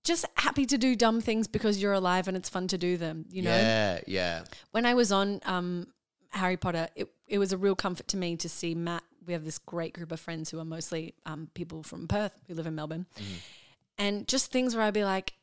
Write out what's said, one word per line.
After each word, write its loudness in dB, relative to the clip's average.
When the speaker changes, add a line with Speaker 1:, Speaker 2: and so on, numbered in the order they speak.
Speaker 1:
just 2
happy 2
to 2
do 4
dumb 4
things 0
because 0
you're 2
alive 2
and -2
it's -6
fun -2
to -2
do 2
them, -4
you -4
know? 2
Speaker 2:
Yeah, 4
yeah. 0
Speaker 1:
When 2
I 6
was 6
on, 2
um, -2
Harry 0
Potter, -2
it, -6
it 0
was 2
a 0
real 4
comfort -2
to -2
me -2
to -6
see -4
Matt. -4
We -4
have -4
this -6
great -6
group -10
of -8
friends -8
who -8
are -8
mostly, -6
um, -8
people -8
from -10
Perth -2
who -12
live -4
in -6
Melbourne. -6
Speaker 2:
Mm-hmm. -10
Speaker 1:
And -2
just 2
things 2
where 4
I'd 2
be 2
like 0